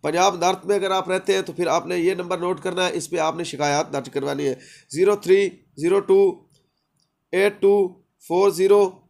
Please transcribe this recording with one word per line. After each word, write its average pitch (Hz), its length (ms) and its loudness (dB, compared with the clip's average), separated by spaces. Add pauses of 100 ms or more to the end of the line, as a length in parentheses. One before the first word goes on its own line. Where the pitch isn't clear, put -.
पंजाब 175 400 0
नॉर्थ 180 220 -2
में 202 100 0
अगर 190 160 -2
आप 185 180 -2
रहते 185 240 -2
हैं 190 100 0
तो 175 100 -10
फिर 170 160 -4
आपने 175 280 -2
ये 180 180 0
नंबर 175 240 -6
नोट 175 200 -4
करना 185 260 -4
है, 170 60 -2
इस - 160 -6
पे 180 120 -6
आपने 160 260 -4
शिकायत 143 480 -2
दर्ज 135 160 -6
करवानी 143 360 -4
है, 131 120 -2 (340)
ज़ीरो 190 260 2
थ्री 190 220 4 (400)
ज़ीरो 175 220 0
टू 190 180 4 (1120)
एट 202 280 0
टू 196 120 4 (520)
फ़ोर 190 280 2
ज़ीरो 196 280 4 (280)